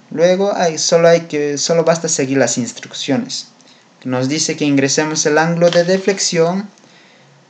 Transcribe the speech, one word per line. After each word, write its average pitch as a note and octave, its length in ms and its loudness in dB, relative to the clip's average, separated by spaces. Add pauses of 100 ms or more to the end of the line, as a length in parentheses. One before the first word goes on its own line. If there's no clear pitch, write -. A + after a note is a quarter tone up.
(100)
Luego F#3 440 2
hay, E3 240 -2
solo E3+ 300 4
hay E3+ 140 6
que, D3 360 -4
solo E3 260 0
basta E3 240 0
seguir C#3 300 -2
las A#2+ 180 2
instrucciones. - 920 -6 (560)
Nos B2+ 260 -2
dice D#3 260 -2
que D3+ 80 -4
ingresemos D3 640 0
el D3+ 100 2
ángulo E3+ 320 2
de E3+ 160 2
deflexión. F#3+ 800 0 (840)